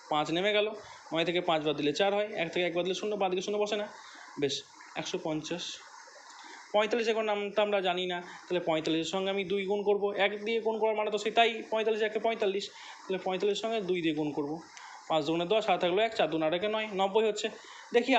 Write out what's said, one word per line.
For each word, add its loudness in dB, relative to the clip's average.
পাঁচ 2
নেমে 2
গেল, 4
নয় 0
থেকে 0
পাঁচ 2
বাদ 2
দিলে 0
চার 4
হয়, 0
এক -2
থেকে 0
এক -2
বাদ 2
দিলে -2
শূন্য, -2
বাদ 2
দিকে 0
শূন্য -2
বসে 0
না। -4
বেশ, 0
একশো -4
পঞ্চাশ। -4
পঁয়তাল্লিশ 4
এখন 2
নামটা 0
আমরা 4
জানি 0
না, -2
তাহলে -4
পঁয়তাল্লিশের 0
সঙ্গে 0
আমি 0
দুই 0
গুণ 0
করবো, 4
এক 2
দিয়ে 0
গুণ 0
করার 2
মানে 0
তো 0
সেই -2
তাই, 6
পঁয়তাল্লিশ 2
একে 0
পঁয়তাল্লিশ, 0
তাহলে -2
পঁয়তাল্লিশের 0
সঙ্গে 0
দুই 0
দিয়ে 2
গুণ 0
করবো, -2
পাঁচ 2
দুগুণে 2
দশ, 4
হাত 4
থাকলো 4
এক, -2
চার 4
দুগুণে 2
আট 2
একে 0
নয়, -2
নব্বই 4
হচ্ছে। -2
দেখি 4